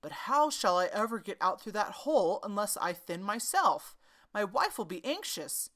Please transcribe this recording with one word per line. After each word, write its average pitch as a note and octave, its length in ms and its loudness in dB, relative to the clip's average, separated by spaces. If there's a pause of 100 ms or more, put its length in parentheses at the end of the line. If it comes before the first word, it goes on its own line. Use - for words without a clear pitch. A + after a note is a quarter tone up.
But G#3 100 -10
how D4 380 2
shall F#3+ 280 2
I F3+ 100 4
ever A3 320 -2
get G3+ 220 -8
out F#3 200 2
through G#3+ 120 -12
that G#3+ 180 -2
hole G3+ 520 2
unless G#3 340 -2
I F3 160 -2
thin F3 300 -8
myself? G#3+ 720 0 (380)
My G#3 100 0
wife G#3 340 0
will A3 80 -4
be E3+ 180 -8
anxious. - 720 -6